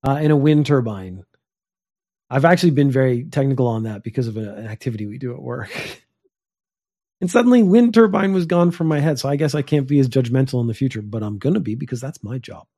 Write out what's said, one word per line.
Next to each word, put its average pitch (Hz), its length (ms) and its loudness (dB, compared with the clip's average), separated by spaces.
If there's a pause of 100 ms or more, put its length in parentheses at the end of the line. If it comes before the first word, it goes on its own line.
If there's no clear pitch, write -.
Uh, 139 140 0
and 151 100 2
a 151 60 4
wind 151 300 2
turbine. 98 580 -4 (1040)
I've 135 140 0
actually 175 260 4
been 139 220 2
very 127 320 0
technical 135 420 0
on 113 160 -2
that 107 220 -10
because 117 240 -4
of 107 80 -8
a, 107 180 -10
an 110 140 -14
activity 110 380 -8
we 107 120 -12
do 127 140 -10
at - 100 -14
work. - 280 -10
<laughs> - 360 -14 (1120)
And 180 100 -4
suddenly 240 320 6
wind 226 300 4
turbine 208 400 4
was 180 140 0
gone 175 240 2
from 170 160 -4
my 156 120 0
head. 147 200 0
So 135 100 -6
I 143 80 0
guess 147 180 -2
I 151 60 -2
can't 143 260 0
be 143 120 2
as 131 100 4
judgmental 127 540 0
in 117 60 -2
the 113 40 -4
future, 113 300 -4
but 107 200 -8
I'm 104 140 -8
gonna 170 240 -2
be 110 140 -6
because 127 260 -10
that's 135 220 -14
my 120 160 -10
job. - 280 -18 (120)